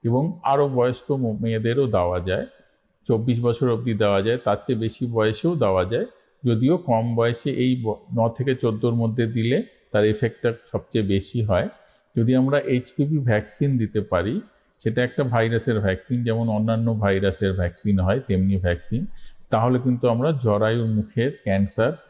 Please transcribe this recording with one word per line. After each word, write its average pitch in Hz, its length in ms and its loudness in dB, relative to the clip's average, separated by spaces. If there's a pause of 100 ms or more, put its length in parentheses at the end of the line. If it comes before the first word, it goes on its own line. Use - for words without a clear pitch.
এবং 131 400 0
আরও 139 260 2
বয়স্ক 127 420 0
ম-, 120 300 -2
মেয়েদেরও 113 460 0
দেওয়া 90 320 0
যায়, 95 260 -2 (640)
চব্বিশ 117 340 0
বছর 120 280 0
অবধি 117 240 -2
দেওয়া 101 280 2
যায়, 113 160 0
তার 101 200 0 (100)
চেয়ে 117 120 0
বেশি 113 260 -4
বয়সেও 113 500 0
দেওয়া 95 300 2
যায়। 123 200 -2 (400)
যদিও 127 320 2
কম 117 380 0
বয়সে 117 360 0
এই 127 320 0
ব-, 110 120 -2 (200)
ন 113 140 2
থেকে 127 260 -2
চোদ্দোর 117 400 -2
মধ্যে 113 300 0
দিলে 120 380 0 (280)
তার 104 140 4
এফেক্টটা 113 480 0 (180)
সবচেয়ে 107 340 -4
বেশি 98 380 -2
হয়। 104 260 0 (480)
যদি 120 180 2
আমরা 135 240 2
এইচপিভি 139 580 -2
ভ্যাকসিন 127 600 0
দিতে 107 240 -2
পারি, 98 400 -2 (380)
সেটা 120 240 0
একটা 127 200 -2
ভাইরাসের 117 560 0
ভ্যাকসিন, 98 440 -2
যেমন 117 260 0
অন্যান্য 113 460 0
ভাইরাসের 98 580 2
ভ্যাকসিন 95 460 0
হয় 95 200 2
তেমনি 98 380 0
ভ্যাকসিন, 90 480 -2 (440)
তাহলে 120 300 2
কিন্তু 123 300 0
আমরা 123 220 2
জরায়ুর 113 560 0
মুখের 110 440 0 (120)
ক্যান্সার 101 480 0 (180)